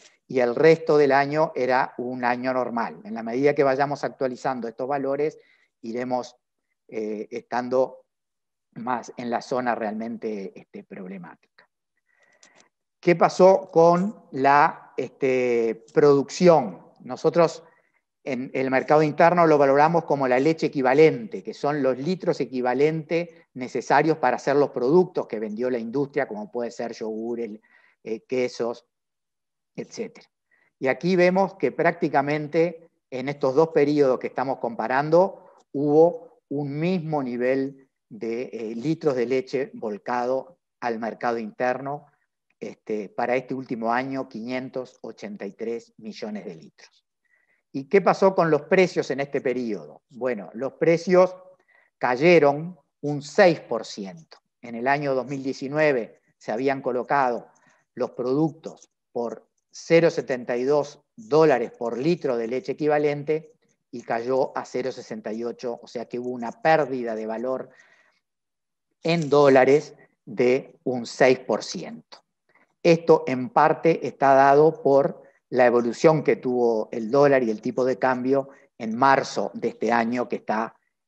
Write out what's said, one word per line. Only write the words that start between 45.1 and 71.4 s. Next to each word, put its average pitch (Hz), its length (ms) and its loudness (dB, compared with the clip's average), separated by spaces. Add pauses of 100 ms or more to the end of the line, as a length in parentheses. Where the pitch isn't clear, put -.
y 101 60 -12
tres 113 460 -10
millones 107 480 -12
de 90 100 -14
litros. - 500 -20 (680)
¿Y 139 160 -10
qué 202 100 4
pasó 190 340 2
con 185 160 2
los 147 120 2
precios 180 500 0
en 135 80 -4
este 139 220 -6
periodo? 113 680 -6
Bueno, 117 440 -8
los 127 200 -8
precios 180 640 2 (640)
cayeron 147 800 4 (220)
un 147 200 -4
seis 175 380 2
por 113 260 -6
ciento. - 520 -16 (240)
En 117 140 -14
el 117 120 -6
año 143 260 -2
dos 127 140 -4
mil 139 160 -8
diecinueve 135 800 -2 (160)
se - 160 -8
habían 135 280 -2
colocado 123 680 -2 (440)
los 120 180 -6
productos 139 800 -4 (220)
por 113 380 -10 (280)
cero 165 320 4
setenta 123 460 -4
y 123 80 -2
dos 143 400 -2 (140)
dólares 123 600 2
por 117 200 -6
litro 143 400 -2
de 117 100 -4
leche 127 240 -6
equivalente 147 800 -2 (400)
y 120 120 -14
cayó 131 540 -2
a 127 60 -6
cero 127 300 -6
sesenta 110 400 -12
y 117 100 -6
ocho, 120 400 -8
o 113 40 -20
sea 113 180 -12
que - 120 -10
hubo 123 120 -8
una 117 240 -8
pérdida 135 600 0
de 110 120 -6
valor 123 440 -8 (1300)
en 165 260 0
dólares 139 680 4 (280)
de 123 640 -2
un 123 200 -4
seis 131 340 2
por 107 220 -4